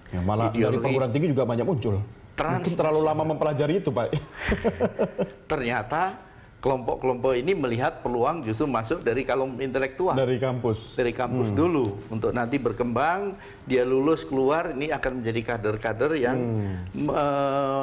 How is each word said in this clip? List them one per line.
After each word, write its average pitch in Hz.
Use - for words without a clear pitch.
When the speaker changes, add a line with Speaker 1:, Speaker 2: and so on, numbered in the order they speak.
Speaker 1:
Ya, 92
malah 107
dari 110
Speaker 2:
Ideologi 113
Speaker 1:
perguruan 131
tinggi 151
juga 135
banyak 117
muncul. 117
Speaker 2:
trans- 170
Speaker 1:
Mungkin 170
terlalu 156
lama 156
mempelajari 151
itu, 143
Pak. 117
<laughs> -
Speaker 2:
Ternyata 131
kelompok-kelompok 127
ini 127
melihat 139
peluang 127
justru 110
masuk 135
dari 127
kaum 131
intelektual. 135
Speaker 1:
Dari 127
kampus. 123
Speaker 2:
Dari 120
kampus 120
Speaker 1:
Hmm. 101
Speaker 2:
dulu, 156
untuk 113
nanti 120
berkembang, 131
dia 127
lulus, 135
keluar, 147
ini 139
akan 131
menjadi 113
kader-kader 110
yang, 127
Speaker 1:
Hmm. 107
Speaker 2:
eh, 139